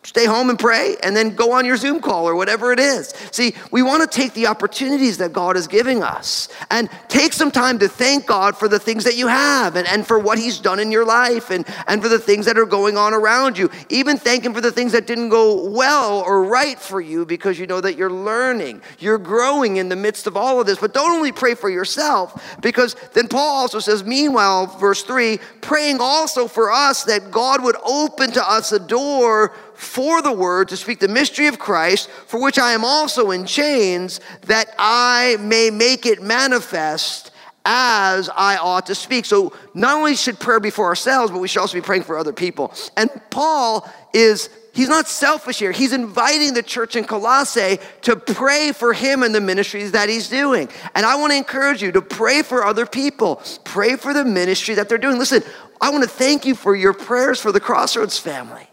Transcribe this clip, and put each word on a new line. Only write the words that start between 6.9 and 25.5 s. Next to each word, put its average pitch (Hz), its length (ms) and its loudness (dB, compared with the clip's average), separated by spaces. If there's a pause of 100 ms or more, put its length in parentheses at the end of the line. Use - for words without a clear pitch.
take 302 260 2
some 294 180 0
time 247 260 2
to 196 100 4
thank 277 380 0
God 196 320 2
for 214 100 0
the 202 120 4
things 220 240 -2
that 240 120 2
you 247 120 0
have 254 480 2
and, 180 120 0
and 202 200 0
for 226 100 4
what 214 220 2
he's 233 180 -4
done 190 220 0
in 214 120 -2
your 226 140 4
life 233 460 2
and, 180 160 -2 (200)
and 208 140 0
for 226 80 0
the 226 80 4
things 208 300 2
that 226 100 2
are 226 80 6
going 202 320 2
on 208 160 2
around 220 460 2
you. 180 100 2 (200)
Even 269 280 0
thank 240 260 0
him 233 120 -2
for 233 60 -2
the 233 100 2
things 247 220 -2
that 226 120 2
didn't 233 240 -4
go 214 400 4
well 240 520 2
or 190 240 2
right 254 340 0
for 190 200 -8
you, 165 240 -6
because 170 360 -4
you 185 80 -10
know 185 120 -4
that 180 160 -2
you're 185 140 -2
learning, 202 720 -4 (160)
you're 214 220 0
growing 233 580 0
in 185 100 -2
the 185 80 -2
midst 208 300 -4
of 190 100 -6
all 254 240 0
of 233 60 0
this. 190 140 0
But 214 160 -4
don't 302 160 2
only 311 200 0
pray 240 220 0
for 202 160 -4
yourself, 190 880 -4
because 240 360 0 (180)
then 240 140 2
Paul 285 280 0
also 254 220 -2
says, 208 260 0
"Meanwhile," 208 760 2
verse 196 240 2
three, 233 360 0 (220)